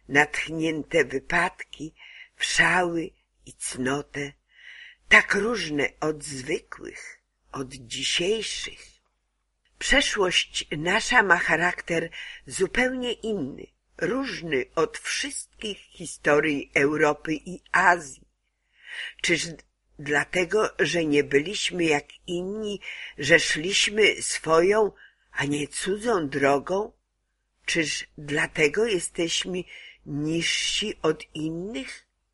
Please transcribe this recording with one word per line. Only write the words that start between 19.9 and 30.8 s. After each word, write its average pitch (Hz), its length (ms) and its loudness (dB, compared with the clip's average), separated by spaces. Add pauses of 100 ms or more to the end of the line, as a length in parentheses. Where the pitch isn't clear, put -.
dlatego, 170 680 0 (100)
że 165 260 2
nie 147 180 4
byliśmy 170 600 0
jak 147 220 2 (220)
inni, 196 520 -6 (380)
że 156 220 6
szliśmy 196 840 2
swoją, 190 680 4 (400)
a - 140 -4
nie 147 220 -2
cudzą 208 600 -2
drogą? 143 600 0 (760)
Czyż - 420 -2 (100)
dlatego 156 680 2
jesteśmy 180 800 -2 (420)
niżsi 160 960 -2